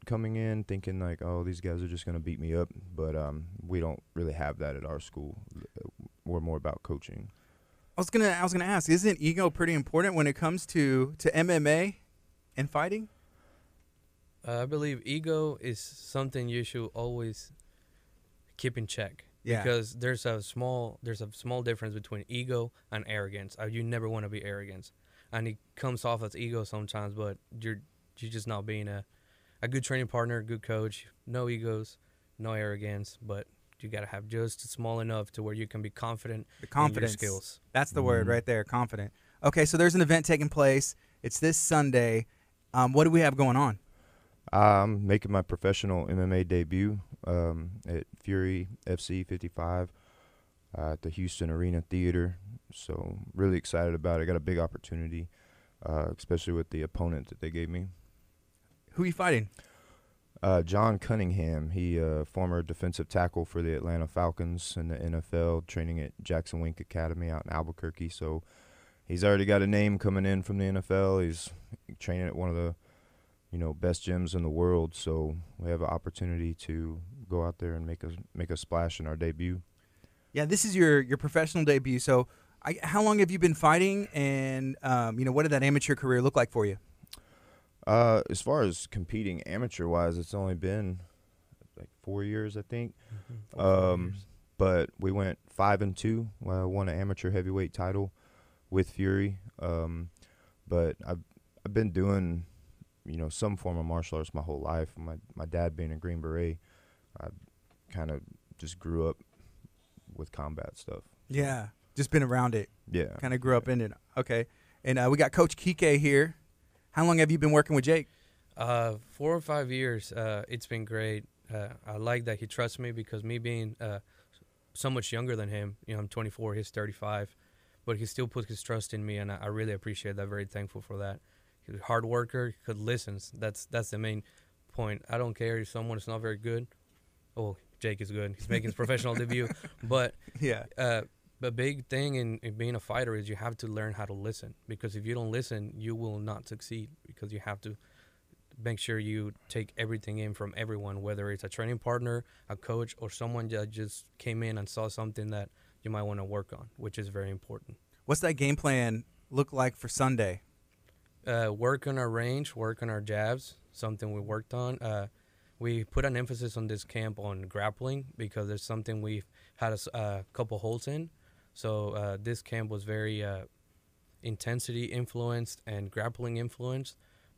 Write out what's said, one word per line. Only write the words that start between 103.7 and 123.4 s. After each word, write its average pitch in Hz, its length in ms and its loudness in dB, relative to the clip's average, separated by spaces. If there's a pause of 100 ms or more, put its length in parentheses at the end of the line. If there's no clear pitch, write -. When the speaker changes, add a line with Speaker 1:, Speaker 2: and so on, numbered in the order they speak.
Speaker 1:
of 80 80 -2
martial 82 340 -2
arts 78 160 -6
my 76 60 -4
whole 76 200 -4
life. 80 340 -2
My, 80 200 -10 (180)
my 76 120 -10
dad 85 300 -2
being 80 160 -6
a 80 40 -6
Green 85 260 -6
Beret, 80 360 -2 (600)
I - 80 -10 (640)
kinda 78 280 -4 (400)
just 82 180 -10
grew 82 300 -2
up 80 100 -2 (960)
with 80 180 -12
combat 76 460 -8
stuff. - 240 -12 (260)
Speaker 2:
Yeah, 135 420 -2 (260)
just 139 160 -2
been 156 100 6
around 123 320 4
it. 107 160 0 (220)
Speaker 1:
Yeah. - 280 2
Speaker 2:
Kinda 127 200 0
grew 127 180 6
up 120 100 0
in 123 140 2
it. 107 120 -4 (220)
Okay. 120 300 0 (380)
And, 131 160 2
uh, 123 100 6
we 143 80 6
got 147 140 6
Coach 175 240 6
Kike 160 420 4
here. 147 380 6 (560)
How 160 120 2
long 170 140 8
have 156 140 8
you 160 80 4
been 151 120 6
working 147 240 6
with 127 100 6
Jake? 156 240 4 (460)
Speaker 3:
Uh, 117 400 0 (140)
four 156 240 0
or 170 80 0
five 147 300 -2
years. 127 400 -2
Uh, 110 360 -2
it's 120 200 -8
been 113 180 -6
great. 110 380 -4 (280)
Uh, 107 180 -6 (180)
I 107 100 -8
like 117 280 -2
that 107 140 -2
he 110 60 -10
trusts 117 320 -4
me 120 140 -8
because 110 320 -8
me 117 160 -4
being, 113 420 -4